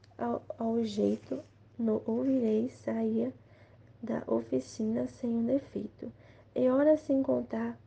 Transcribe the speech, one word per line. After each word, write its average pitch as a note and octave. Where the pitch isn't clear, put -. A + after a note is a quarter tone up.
ao, A#3+
ao A#3
jeito G#3+
no A3
ouvirei A#3+
saia A3+
da A3+
oficina A#3+
sem -
um A#3
defeito. A#3
E B3+
ora D4
sem C#4
contar A#3+